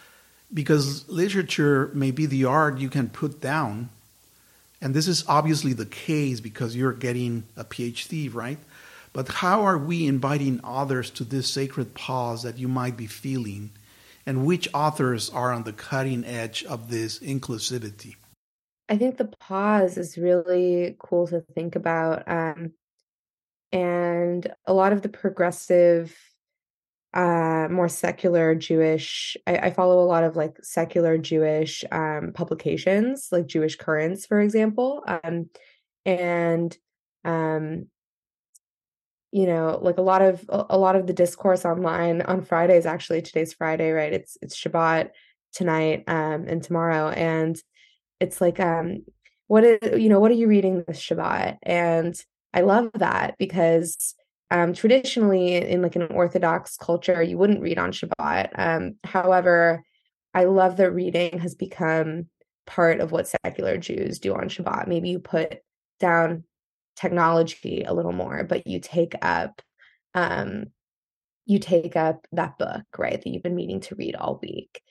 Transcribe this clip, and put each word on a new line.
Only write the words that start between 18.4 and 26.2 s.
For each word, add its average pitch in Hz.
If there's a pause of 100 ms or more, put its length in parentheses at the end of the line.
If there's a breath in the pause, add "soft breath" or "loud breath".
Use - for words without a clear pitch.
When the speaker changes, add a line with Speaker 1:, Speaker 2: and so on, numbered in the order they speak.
Speaker 2:
I 214
think 254
the 311
pause 196
is 170
really 180
cool 175
to 170 (140)
think 170
about. 165
Um, 165 (960)
and 175 (220)
a 190
lot 196
of 202
the 208
progressive, 175 (1000)